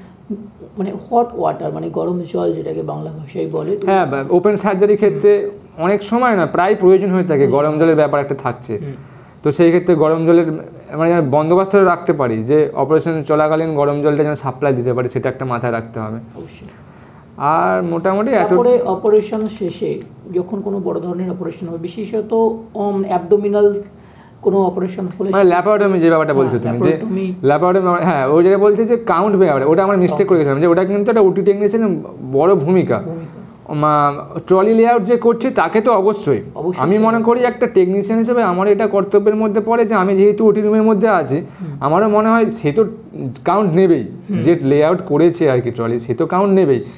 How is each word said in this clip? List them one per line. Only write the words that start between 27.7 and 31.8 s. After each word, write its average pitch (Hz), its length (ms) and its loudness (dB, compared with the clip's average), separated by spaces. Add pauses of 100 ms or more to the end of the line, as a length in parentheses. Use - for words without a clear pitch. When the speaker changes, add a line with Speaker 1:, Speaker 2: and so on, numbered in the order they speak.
Speaker 2:
হ্যাঁ, 147 240 0
ওই 156 160 4
জায়গায় 196 200 4
বলছে 208 220 2
যে 233 120 0
count 202 380 0
ব্যাপারে, 151 300 2
ওটা 170 180 2
আমরা 196 140 0
mistake 175 200 0
Speaker 1:
কাউন্ট। 196 120 0
Speaker 2:
করে 175 100 4
গেছিলাম, 139 200 0
যে 170 80 2
ওটা 175 180 2
কিন্তু 202 260 -2
একটা 220 100 4
ওটি 190 200 2
টেকনিশিয়ান 202 640 0 (280)